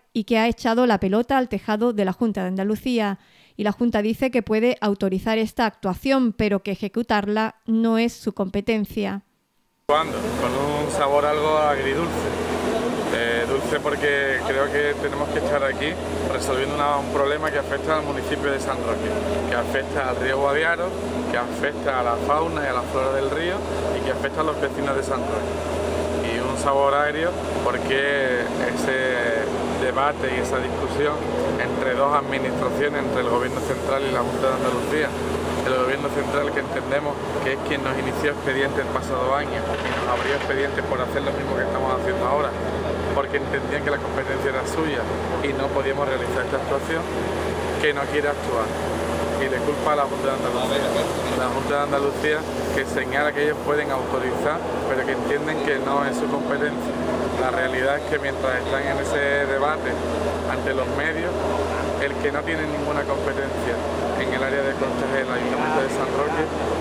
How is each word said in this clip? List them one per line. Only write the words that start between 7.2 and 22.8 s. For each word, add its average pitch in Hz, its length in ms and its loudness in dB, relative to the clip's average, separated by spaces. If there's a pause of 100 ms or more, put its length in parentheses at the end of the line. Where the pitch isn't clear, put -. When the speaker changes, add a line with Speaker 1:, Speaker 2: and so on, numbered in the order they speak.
Speaker 1:
no 226 320 4
es 233 160 2
su - 180 -4
competencia. 202 880 -2 (680)
Speaker 2:
Con 156 200 4
un 139 880 0
sabor 143 300 4
algo 151 320 4
agridulce. 147 520 2 (1040)
Eh, 117 320 2
dulce 135 320 0
porque 139 680 2
creo 135 240 2
que 147 300 2
tenemos 143 260 -2
que 147 120 0
estar 147 240 2
aquí 135 280 0 (400)
resolviendo 135 440 0
una, 147 200 2
un 139 160 -2
problema 147 380 0
que 147 80 0
afecta 139 400 0
al 147 60 -2
municipio 139 460 -2
de 139 80 0
San 131 200 -2
Roque, 117 340 -2 (380)
que 123 40 0
afecta 131 540 0
al 123 80 0
río 135 240 0
Guadiaro, 160 480 2 (420)
que 123 60 0
afecta 127 640 -2
a - 20 2
la 120 140 2 (100)
fauna 156 380 2
y 139 40 0
a 131 40 0
la 123 80 0